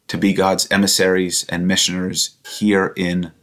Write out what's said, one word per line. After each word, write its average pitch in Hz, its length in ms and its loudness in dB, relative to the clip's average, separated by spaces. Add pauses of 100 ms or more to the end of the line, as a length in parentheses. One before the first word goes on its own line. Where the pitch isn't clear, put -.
to - 80 -6
be 98 160 2
God's 92 380 0
emissaries 92 800 2
and 87 200 -2
missioners 92 680 -2 (100)
here 98 500 2
in 87 360 -2 (100)